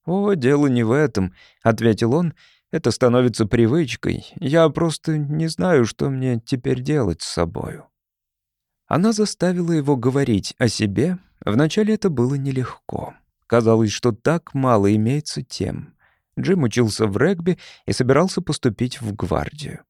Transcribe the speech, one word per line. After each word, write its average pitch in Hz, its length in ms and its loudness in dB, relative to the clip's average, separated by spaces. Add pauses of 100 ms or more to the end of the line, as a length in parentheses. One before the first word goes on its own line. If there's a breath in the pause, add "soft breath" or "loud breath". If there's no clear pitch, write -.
«О, 202 300 0
дело 143 320 2
не 123 160 2
в 110 100 2
этом», — 117 420 0 (280 soft breath)
ответил 113 520 2
он. 170 200 -2 (360 soft breath)
«Это 156 200 -2
становится 120 560 2
привычкой. 117 800 0 (100)
Я 160 320 2
просто 156 500 -2
не 151 300 -2
знаю, 165 360 2
что 139 240 -2
мне 127 320 -2
теперь 131 400 -4
делать 127 420 -2
с - 60 -10
собою». - 580 -6 (1000)
Она 202 260 2
заставила 180 600 -2
его 143 240 2
говорить 123 640 0
о 120 100 2
себе. 110 500 -2 (260)
Вначале 160 500 2
это 208 140 0
было 131 260 0
нелегко. 131 800 -6 (320)
Казалось, 113 460 4
что 120 200 0
так 151 420 -2
мало 113 400 4
имеется 135 480 -2
тем. - 520 -8 (440)
Джим 160 240 0
учился 113 440 0
в 98 100 -2
регби 170 420 0 (280 loud breath)
и - 60 -2
собирался 139 480 2
поступить 127 600 -4
в 107 140 -6
гвардию. - 760 -6